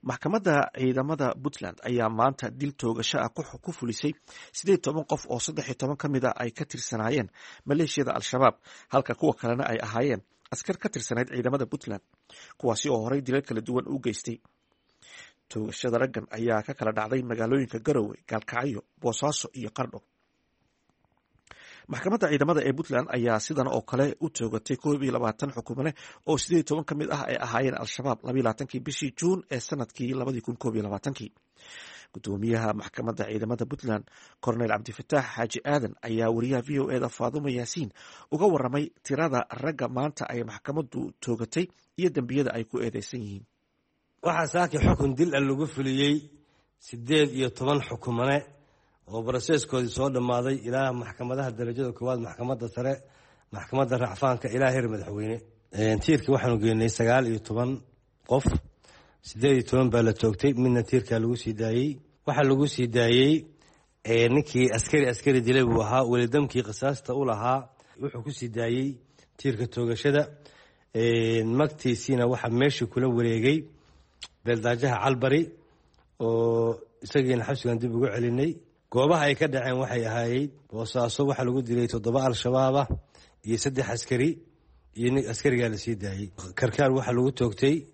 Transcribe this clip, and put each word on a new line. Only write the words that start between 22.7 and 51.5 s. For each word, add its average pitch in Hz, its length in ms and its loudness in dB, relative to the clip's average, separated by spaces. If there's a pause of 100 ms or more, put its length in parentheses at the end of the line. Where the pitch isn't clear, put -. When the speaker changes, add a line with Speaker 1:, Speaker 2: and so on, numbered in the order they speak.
Speaker 1:
Puntland 127 340 -2
ayaa 117 300 2
sidan 135 280 -2
oo 131 140 0
kale 135 340 0
u 160 140 -4
toogatay 113 460 -4
koob 147 280 -2
iyo 127 100 0
labaatan 120 400 -2
xukumane 131 380 -4 (340)
oo 160 120 2
siddeed 170 220 2
iyo 151 80 0
toban 151 160 -2
ka 151 120 -6
mid 151 160 -4
ah 143 120 -4
ay - 160 -2
ahaayeen 123 400 0
Al-Shabaab 123 420 -4
laba 123 140 -4
iyo 131 80 2
labaatankii 127 400 -2
bishii 139 320 -6
Juun 185 240 0 (120)
ee 131 80 -4
sanadkii 127 540 -6
labadii 127 300 -4
kun 120 160 -6
koob 110 160 -4
iyo 107 80 0
labaatankii. 104 480 -6 (800)
Guddoomiyaha 110 640 -2
maxkamadda 107 520 -6
ciidamada 110 400 -4
Puntland, 120 380 -4 (380)
Cornel 117 260 0
Cabdifataax 113 580 -2
Xaaji 117 360 -6
Aadan, 139 380 -2
ayaa 113 300 -2
wariyaha 120 320 0
V 139 180 -4
O 131 100 0
A 131 100 0
da 123 100 -2
Faadumo 143 380 -4
Yaasiin 123 420 -4 (400)
uga - 160 2
warramay 139 400 2 (160)
tirada 139 380 0 (100)
ragga 135 380 -4
maanta 127 400 -4
ay 120 160 -4
maxkamaddu 135 580 -6 (180)
toogatay 117 460 -2 (320)
iyo 175 120 2
dembiyada 131 420 0
ay 117 140 -4
ku - 160 -12
eedeysan 117 400 -6
yihiin. 101 240 -10 (800)
Speaker 2:
Waxaa 165 240 0
saaki 170 300 0
xukun 139 380 4
dil 160 160 2
ah 139 80 2
lagu 139 280 0
fuliyey 139 480 2 (680)
siddeed 139 480 2
iyo 127 180 0
toban 139 300 0
xukumane 123 580 -2 (680)
oo 110 160 -8
baraseeskoodii 127 640 0
soo 131 200 0
dhammaaday 123 560 0
ilaa 127 260 0
maxkamadaha 123 600 -6